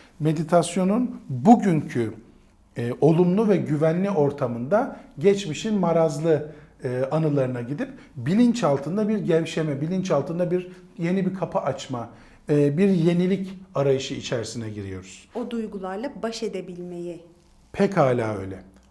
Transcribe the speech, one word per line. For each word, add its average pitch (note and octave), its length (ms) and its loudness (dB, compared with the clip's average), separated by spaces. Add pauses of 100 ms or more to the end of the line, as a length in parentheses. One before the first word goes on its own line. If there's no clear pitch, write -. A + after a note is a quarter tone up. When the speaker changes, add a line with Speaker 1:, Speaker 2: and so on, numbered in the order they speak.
(200)
Speaker 1:
Meditasyonun E3+ 1120 0
bugünkü, C#3 840 4 (640)
e, A#2+ 240 -2
olumlu F3+ 480 4
ve F#3+ 80 4
güvenli D#3+ 520 0
ortamında C#3+ 920 0 (200)
geçmişin G3 540 0
marazlı, E3 800 2 (320)
e, B2+ 280 -2
anılarına C#3 500 0
gidip D3+ 280 -6 (260)
bilinçaltında F3+ 960 2
bir A3 80 0
gevşeme, D#3 640 -2
bilinçaltında E3+ 680 -2
bir F3+ 160 -2 (300)
yeni F3+ 280 0
bir F#3 80 0
kapı F3 260 -4
açma, B2 500 -6 (400)
e, D3 280 4
bir G3 120 4
yenilik F3+ 720 2 (160)
arayışı C#3 380 0
içerisine A#2 560 -6
giriyoruz. F#2+ 680 -12
Speaker 2:
O A#3+ 160 -8
duygularla G#3 640 -8 (100)
baş A3+ 200 -6
edebilmeyi. F3 800 -10 (500)
Speaker 1:
Pekala C3 680 2
öyle. F#2+ 220 -10 (320)